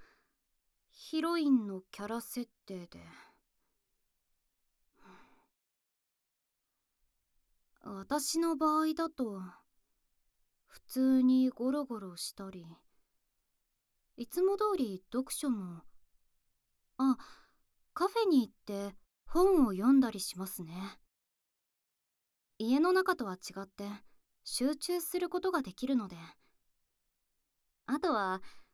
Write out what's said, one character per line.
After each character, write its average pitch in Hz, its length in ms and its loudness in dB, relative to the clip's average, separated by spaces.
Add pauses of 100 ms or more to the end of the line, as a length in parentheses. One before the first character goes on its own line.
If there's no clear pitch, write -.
(920)
ヒ - 300 -8
ロ 339 160 -2
イ 302 120 0
ン 240 160 4
の 190 160 -8 (100)
キ - 100 -14
ャ 208 60 -10
ラ 226 140 -6
設 - 280 -10 (160)
定 180 220 -12
で。 175 120 -20 (4000)
私 277 520 -4
の 330 180 0
場 311 240 2
合 311 120 0
だ 320 160 -4
と、 214 320 -6 (1200)
普 - 220 -20
通 262 340 4
に 254 280 6
ゴ 254 220 -2
ロ 285 140 0
ゴ 240 140 -10
ロ 185 180 -14
し - 180 -10
た 196 140 -12
り、 180 160 -16 (1500)
い 240 100 -10
つ - 140 -4
も 392 160 2
通 403 60 0 (140)
り 208 340 -4
読 262 200 -4
書 - 180 -4
も、 180 340 -6 (1120)
あ、 262 200 4 (760)
カ 359 160 0
フ 453 160 0
ェ 392 40 2
に 262 160 6
行 - 40 -16
っ - 40 -20 (120)
て 202 320 -8 (300)
本 359 380 6
を 214 60 0
読 202 220 4
ん 277 80 8
だ 233 100 2
り 196 80 -8
し - 180 -8
ま 185 100 -6
す 185 160 -10
ね。 175 360 -12 (1600)
家 240 220 4
の 349 120 6
中 381 240 4
と 247 100 -6
は 185 100 -6
違 - 260 -12
っ 196 60 -10
て - 180 -12 (580)
集 277 320 -2
中 349 240 -2
す 339 200 -6
る 359 100 -2
こ 359 100 -2
と 381 120 -2
が 330 100 0
で 190 120 -8
き - 140 -8
る 269 80 2
の 220 120 0
で。 175 100 -16 (1700)
あ 277 140 -2
と 339 140 2
は、 190 280 0 (320)